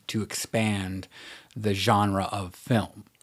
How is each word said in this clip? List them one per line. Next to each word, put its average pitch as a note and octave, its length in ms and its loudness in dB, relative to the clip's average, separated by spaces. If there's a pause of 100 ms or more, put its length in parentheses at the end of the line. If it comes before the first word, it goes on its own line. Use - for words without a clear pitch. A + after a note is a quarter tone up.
to G#2+ 160 -2
expand G2 840 -2 (480)
the G#2+ 200 0
genre G2+ 560 4
of F#2 240 -6
film. - 480 -2 (200)